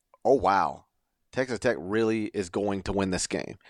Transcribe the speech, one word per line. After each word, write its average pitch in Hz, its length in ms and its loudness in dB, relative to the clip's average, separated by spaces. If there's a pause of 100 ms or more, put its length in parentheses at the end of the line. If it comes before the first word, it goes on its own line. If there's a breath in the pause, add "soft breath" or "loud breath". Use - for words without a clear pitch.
(240)
"Oh, 127 100 6
wow, 92 500 2 (480)
Texas 127 260 -4
Tech 117 220 2
really 110 460 0
is 92 240 -6
going 101 320 -2
to 101 100 -6
win 98 180 0
this 90 160 -2
game." - 300 -6 (140 soft breath)